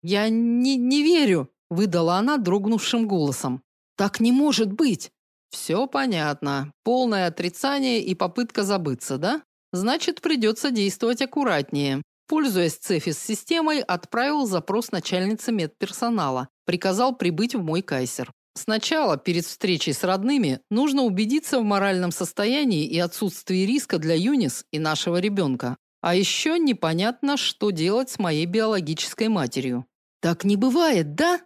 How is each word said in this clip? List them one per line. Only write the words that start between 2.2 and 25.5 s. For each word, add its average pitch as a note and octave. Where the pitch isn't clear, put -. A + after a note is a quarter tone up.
дрогнувшим G#3
голосом. C#3+
«Так G3+
не A#3
может B3
быть!» A3+
«Все G#3
понятно. D3
Полное A3+
отрицание C4
и F#3+
попытка G3+
забыться, D#3
да? A3+
Значит, B3+
придется B3
действовать A#3
аккуратнее». D3
Пользуясь G3
Цефис-системой, A3+
отправил B3+
запрос F#3+
начальнице F#3+
медперсонала, F3
приказал G3
прибыть F#3
в G#3+
мой D#3+
кайсер. C3
Сначала, A3
перед E3+
встречей E3
с -
родными, F#3+
нужно C4+
убедиться A3+
в A3+
моральном G3
состоянии G#3
и D#3+
отсутствии F#3
риска A3+
для D#3+
Юнис F#3+
и D3+
нашего D#3
ребенка. D3+